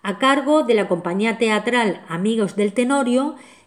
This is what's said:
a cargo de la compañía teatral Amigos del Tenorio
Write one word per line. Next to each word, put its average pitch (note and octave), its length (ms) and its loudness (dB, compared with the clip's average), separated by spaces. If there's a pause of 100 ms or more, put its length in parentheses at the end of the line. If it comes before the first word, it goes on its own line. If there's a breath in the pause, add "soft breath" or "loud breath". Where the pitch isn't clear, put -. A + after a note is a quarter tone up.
a G3 160 -6
cargo C#4 420 2
de A#3+ 140 2
la G3 120 2
compañía F#3+ 520 -2
teatral A3 680 0
Amigos G3 480 -2
del G#3 180 0
Tenorio C4 600 0 (340 loud breath)